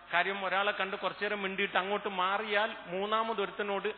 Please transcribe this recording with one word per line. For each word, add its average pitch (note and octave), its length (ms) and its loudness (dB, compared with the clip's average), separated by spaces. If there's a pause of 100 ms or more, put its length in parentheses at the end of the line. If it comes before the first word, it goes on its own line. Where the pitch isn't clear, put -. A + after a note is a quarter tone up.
(140)
കാര്യം, F#3+ 320 2
ഒരാളെ G3 260 2
കണ്ട് G3 240 -2
കുറച്ചു F#3+ 280 -2
നേരം G#3 180 0
മിണ്ടിയിട്ട് G3 360 0
അങ്ങോട്ട് G3+ 320 0
മാറിയാൽ G#3 680 0 (100)
മൂന്നാമതൊരുത്തനോട് G3+ 1120 -2